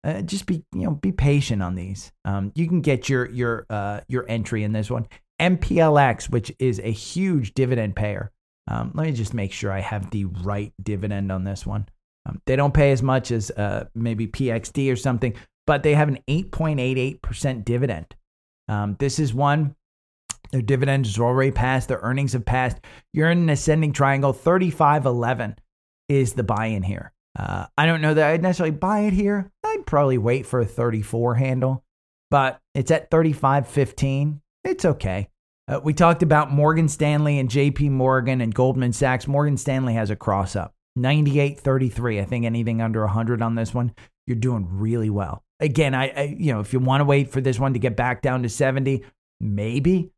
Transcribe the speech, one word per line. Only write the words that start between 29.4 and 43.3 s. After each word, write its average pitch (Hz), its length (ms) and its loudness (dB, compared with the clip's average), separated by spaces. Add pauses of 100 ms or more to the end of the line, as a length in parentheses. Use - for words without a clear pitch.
I'd 440 220 -4
probably 139 320 2
wait 123 280 0
for 127 140 0
a 113 60 0
thirty-four 117 680 -2
handle, 131 480 0 (480)
but 135 300 2 (140)
it's 135 180 0
at - 180 0
thirty-five 143 560 2
fifteen. 139 760 -2 (220)
It's 370 200 -2
okay. 101 460 -2 (380)
Uh, 143 140 -2
we 151 120 0
talked 170 280 4
about 151 280 4
Morgan 151 380 4
Stanley 147 500 2
and 131 100 0
J 143 220 4
P 143 180 0
Morgan 131 520 2
and 113 140 0
Goldman 127 380 2
Sachs. 127 340 0
Morgan 143 300 2
Stanley 131 380 -2
has 110 160 0
a 104 60 -2
cross 98 380 -2
up, 92 200 -6 (220)
ninety-eight 143 640 2
thirty-three. 123 600 0
I 98 40 -2
think 117 200 -2
anything 117 380 -2
under 110 220 0
a 107 40 0
hundred 113 320 0